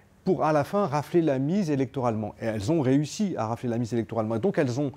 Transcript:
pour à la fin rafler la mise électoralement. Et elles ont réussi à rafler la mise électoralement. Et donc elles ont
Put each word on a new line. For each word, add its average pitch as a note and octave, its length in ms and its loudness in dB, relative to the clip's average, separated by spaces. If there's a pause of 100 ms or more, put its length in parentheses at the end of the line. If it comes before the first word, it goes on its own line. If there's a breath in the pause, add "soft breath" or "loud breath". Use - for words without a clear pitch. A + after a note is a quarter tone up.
(240 loud breath)
pour E3 220 2
à D#3 80 2
la C#3+ 100 2
fin G3+ 220 0
rafler D3+ 380 0
la C#3 160 2
mise D#3 320 0
électoralement. A#2+ 680 -2
Et A2+ 60 -6
elles G#2+ 260 -2
ont E3 100 2
réussi D3 540 2
à A2+ 120 -2
rafler A#2 200 -4
la A#2 120 0
mise A#2+ 160 -2
électoralement. A2+ 400 0
Et A2 40 -2
donc F#3+ 200 0
elles B2 200 0
ont C#3 180 -2